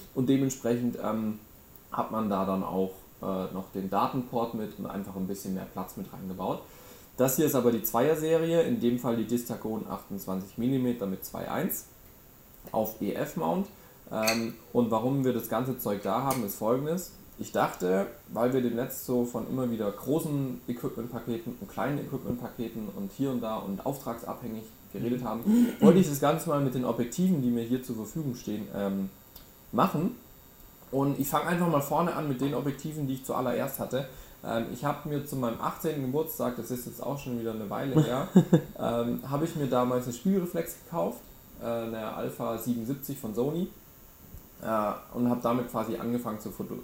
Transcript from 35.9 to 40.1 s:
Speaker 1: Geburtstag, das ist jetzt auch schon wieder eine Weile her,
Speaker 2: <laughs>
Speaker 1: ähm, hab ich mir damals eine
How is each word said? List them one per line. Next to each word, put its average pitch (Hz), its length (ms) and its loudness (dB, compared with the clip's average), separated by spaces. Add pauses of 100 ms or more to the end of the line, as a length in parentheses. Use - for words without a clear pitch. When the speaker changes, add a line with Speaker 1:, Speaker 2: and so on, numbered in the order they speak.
Speaker 1:
Geburtstag, 131 540 -2
das 117 140 -6
ist 123 160 -6
jetzt - 160 -10
auch 143 160 -4
schon 123 220 -4
wieder 113 120 -2
eine 107 180 -6
Weile 139 320 4
her, 131 260 0 (240)
Speaker 2:
<laughs> - 260 4
Speaker 1:
ähm, 117 420 0 (100)
hab 143 120 0
ich 160 140 -2
mir 143 120 0
damals 123 360 2
eine 123 80 -4